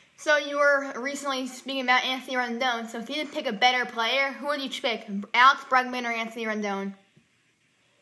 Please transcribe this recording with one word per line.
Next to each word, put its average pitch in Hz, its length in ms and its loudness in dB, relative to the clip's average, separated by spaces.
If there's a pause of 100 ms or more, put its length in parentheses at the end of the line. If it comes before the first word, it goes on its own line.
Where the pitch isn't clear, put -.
(140)
So 302 220 2
you 285 260 0
were 277 320 4
recently 269 540 -4
speaking 269 340 -6
about 247 220 4
Anthony 262 320 -4
Rendon. 233 500 -2
So 226 160 -8
if 269 80 -12
you 294 60 -4
had 302 100 -4
to - 80 -14
pick 262 160 -4
a - 20 -4
better 247 380 2
player, 247 480 0
who 262 80 -8
would 285 160 -2
you 254 80 -6
pick, 226 400 -4 (240)
Alex 269 320 6
Bregman 247 400 0
or 233 80 -4
Anthony 226 320 -6
Rendon? 202 480 -4 (1080)